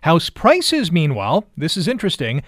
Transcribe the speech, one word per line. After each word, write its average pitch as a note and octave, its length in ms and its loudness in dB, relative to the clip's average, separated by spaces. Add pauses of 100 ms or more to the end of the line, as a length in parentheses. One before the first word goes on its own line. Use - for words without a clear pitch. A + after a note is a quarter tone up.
House E3 280 2
prices, D4 600 2
meanwhile, D3 640 0
this D3 200 -4
is F3+ 120 -2
interesting, D3 580 -4